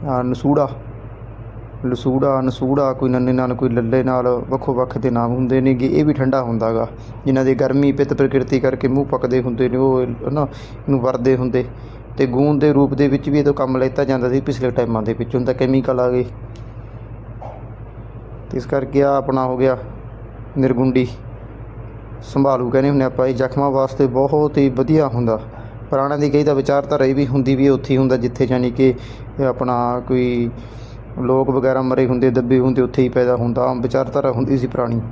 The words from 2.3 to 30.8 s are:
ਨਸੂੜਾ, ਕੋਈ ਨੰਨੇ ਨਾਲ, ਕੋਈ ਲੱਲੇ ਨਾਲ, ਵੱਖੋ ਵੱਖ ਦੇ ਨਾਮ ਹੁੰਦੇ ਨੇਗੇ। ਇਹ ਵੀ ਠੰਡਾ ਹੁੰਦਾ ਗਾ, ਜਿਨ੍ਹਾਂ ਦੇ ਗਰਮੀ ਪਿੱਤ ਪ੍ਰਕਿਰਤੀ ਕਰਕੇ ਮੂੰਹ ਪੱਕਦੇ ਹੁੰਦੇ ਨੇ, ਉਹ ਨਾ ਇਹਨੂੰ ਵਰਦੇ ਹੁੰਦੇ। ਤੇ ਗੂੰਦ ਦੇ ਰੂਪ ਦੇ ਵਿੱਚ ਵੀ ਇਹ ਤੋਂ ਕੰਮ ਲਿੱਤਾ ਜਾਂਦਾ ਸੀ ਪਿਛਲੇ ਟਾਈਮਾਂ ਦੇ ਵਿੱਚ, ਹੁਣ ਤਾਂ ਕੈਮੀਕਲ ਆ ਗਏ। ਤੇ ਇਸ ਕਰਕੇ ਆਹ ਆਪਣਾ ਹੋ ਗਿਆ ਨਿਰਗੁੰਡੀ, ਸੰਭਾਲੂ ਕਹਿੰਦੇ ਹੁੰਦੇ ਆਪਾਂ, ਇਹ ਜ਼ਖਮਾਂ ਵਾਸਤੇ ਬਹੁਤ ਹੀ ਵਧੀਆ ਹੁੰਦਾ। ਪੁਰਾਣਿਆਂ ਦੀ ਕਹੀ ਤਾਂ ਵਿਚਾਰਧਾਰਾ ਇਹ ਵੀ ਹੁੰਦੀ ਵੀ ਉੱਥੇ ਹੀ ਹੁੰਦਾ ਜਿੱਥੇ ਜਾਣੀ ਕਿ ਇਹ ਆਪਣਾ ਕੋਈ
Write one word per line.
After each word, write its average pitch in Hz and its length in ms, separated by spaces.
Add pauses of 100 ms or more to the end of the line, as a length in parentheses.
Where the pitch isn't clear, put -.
ਨਸੂੜਾ, 131 520
ਕੋਈ 131 180
ਨੰਨੇ 127 220
ਨਾਲ, 127 220
ਕੋਈ 127 140
ਲੱਲੇ 120 340
ਨਾਲ, 127 260 (200)
ਵੱਖੋ 131 260
ਵੱਖ 123 240
ਦੇ 123 120
ਨਾਮ 117 240
ਹੁੰਦੇ 131 260
ਨੇਗੇ। 127 280
ਇਹ 151 160
ਵੀ 151 80
ਠੰਡਾ 131 300
ਹੁੰਦਾ 113 300
ਗਾ, 113 140 (400)
ਜਿਨ੍ਹਾਂ 131 180
ਦੇ 131 100
ਗਰਮੀ 135 380
ਪਿੱਤ 139 220
ਪ੍ਰਕਿਰਤੀ 135 460
ਕਰਕੇ 131 280
ਮੂੰਹ 135 180
ਪੱਕਦੇ 127 360
ਹੁੰਦੇ 123 260
ਨੇ, 120 80
ਉਹ 127 540
ਨਾ 143 160 (320)
ਇਹਨੂੰ 139 220
ਵਰਦੇ 127 360
ਹੁੰਦੇ। 127 280 (540)
ਤੇ 135 80
ਗੂੰਦ 139 340
ਦੇ 147 120
ਰੂਪ 139 220
ਦੇ 139 140
ਵਿੱਚ 139 200
ਵੀ 143 100
ਇਹ 143 60
ਤੋਂ 143 100
ਕੰਮ 131 220
ਲਿੱਤਾ 131 280
ਜਾਂਦਾ 127 240
ਸੀ 135 120
ਪਿਛਲੇ 127 300
ਟਾਈਮਾਂ 117 320
ਦੇ 110 120
ਵਿੱਚ, 117 200
ਹੁਣ 123 100
ਤਾਂ 127 100
ਕੈਮੀਕਲ 131 460
ਆ 123 100
ਗਏ। 127 140 (2250)
ਤੇ - 60
ਇਸ 123 100
ਕਰਕੇ 139 360
ਆਹ 139 140
ਆਪਣਾ 131 300
ਹੋ 127 100
ਗਿਆ 127 200 (840)
ਨਿਰਗੁੰਡੀ, 127 480 (1160)
ਸੰਭਾਲੂ 135 480
ਕਹਿੰਦੇ 135 200
ਹੁੰਦੇ 139 140
ਆਪਾਂ, 127 220
ਇਹ 131 80
ਜ਼ਖਮਾਂ 135 360
ਵਾਸਤੇ 135 380
ਬਹੁਤ 143 500
ਹੀ 139 120
ਵਧੀਆ 143 380
ਹੁੰਦਾ। 113 300 (520)
ਪੁਰਾਣਿਆਂ 143 280
ਦੀ 147 120
ਕਹੀ 147 140
ਤਾਂ 143 100
ਵਿਚਾਰਧਾਰਾ 139 500
ਇਹ 131 100
ਵੀ 139 120
ਹੁੰਦੀ 135 300
ਵੀ 139 120
ਉੱਥੇ 131 260
ਹੀ - 40
ਹੁੰਦਾ 131 180
ਜਿੱਥੇ 123 300
ਜਾਣੀ 123 240
ਕਿ 131 180 (520)
ਇਹ 139 40
ਆਪਣਾ 123 340 (300)
ਕੋਈ 123 420 (680)